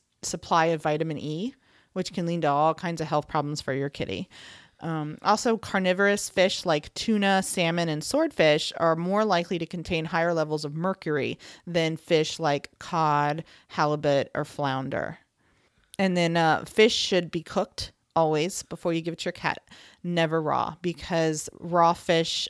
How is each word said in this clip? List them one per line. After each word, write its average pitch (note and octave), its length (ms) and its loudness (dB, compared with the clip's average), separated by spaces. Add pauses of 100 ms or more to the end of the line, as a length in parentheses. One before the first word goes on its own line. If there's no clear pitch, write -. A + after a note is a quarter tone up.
(220)
supply E3+ 460 0
of E3 160 0
vitamin D#3 340 -2
E, E3 380 -6 (380)
which - 200 -6
can F3 120 -2
lead E3+ 180 -2
to D3+ 40 2
all D3 260 4
kinds E3+ 280 -6
of D3+ 60 -4
health D3+ 200 -2
problems D3 340 -2
for C3+ 120 -4
your C3+ 160 -2
kitty. - 400 -6 (520)
Um, D#3 420 -6
also, A3+ 340 2
carnivorous G3 720 0
fish F#3+ 360 0
like D#3+ 280 0
tuna, G3 500 2
salmon, E3+ 460 0
and D3+ 120 -2
swordfish E3 760 2
are E3 180 4
more F#3+ 300 0
likely F3 340 0
to E3 60 -4
contain D#3+ 400 -4
higher E3+ 280 0
levels D#3 300 -2
of D3 120 -8
mercury D#3+ 640 -2 (300)
than E3 300 0
fish D#3+ 420 0
like C#3+ 300 -2 (100)
cod, D3+ 640 0 (260)
halibut, D3+ 680 0
or D3 100 -2
flounder. C3+ 720 -4 (800)
And F#3+ 180 2
then, E3+ 220 2
uh, D#3 280 4
fish A3 300 4
should F3 340 0
be E3 140 -4
cooked - 480 -6 (240)
always D#3+ 480 0
before E3+ 300 -4
you E3 80 -2
give E3 120 -6
it E3 60 -12
to - 60 -10
your F3 80 -4
cat. - 240 -4 (460)
Never E3 380 0
raw, D3 400 -2
because D#3+ 680 -2 (100)
raw E3+ 320 4
fish, - 580 0